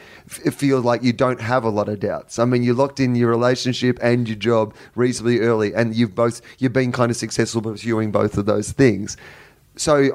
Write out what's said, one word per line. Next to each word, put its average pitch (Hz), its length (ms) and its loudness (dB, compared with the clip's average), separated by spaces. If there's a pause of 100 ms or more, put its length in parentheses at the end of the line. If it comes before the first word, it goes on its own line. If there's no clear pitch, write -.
(260)
f-, - 180 -18
it 139 80 -2
feels 135 320 0
like 120 200 0
you 123 80 2
don't 127 280 -2
have 123 240 -2
a 113 60 0
lot 101 180 -2
of 104 120 -6
doubts. 90 400 -6
I 117 40 2
mean, 123 200 2
you 120 100 2
locked 139 260 0
in 127 140 0
your 120 160 2
relationship 123 720 0
and 120 260 2
your 110 80 -4
job 110 380 0 (220)
reasonably 120 440 0
early, 110 320 0
and 110 220 -2
you've 113 200 0
both, 117 280 -2 (160)
you've 127 140 0
been 127 200 0
kind 120 180 0
of 117 60 -2
successful 113 460 -4
pursuing 110 480 -4
both 104 260 0
of 101 100 -2
those 104 260 -2
things. 104 440 2 (600)
So 143 380 2